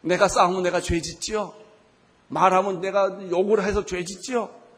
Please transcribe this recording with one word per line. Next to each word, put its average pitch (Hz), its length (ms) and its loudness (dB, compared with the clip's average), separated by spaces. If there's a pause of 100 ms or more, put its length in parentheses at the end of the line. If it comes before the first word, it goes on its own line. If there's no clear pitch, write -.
내가 180 280 2
싸우면 185 360 2
내가 175 160 0
죄 170 200 -2
짓지요. 202 540 -8 (720)
말하면 185 520 2
내가 190 400 0 (100)
욕을 196 320 2
해서 202 240 -2
죄 180 180 -6
짓지요. 202 460 -6 (280)